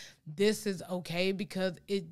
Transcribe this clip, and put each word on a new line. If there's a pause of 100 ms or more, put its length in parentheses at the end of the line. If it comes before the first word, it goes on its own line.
(260)
this
is
okay
because (160)
it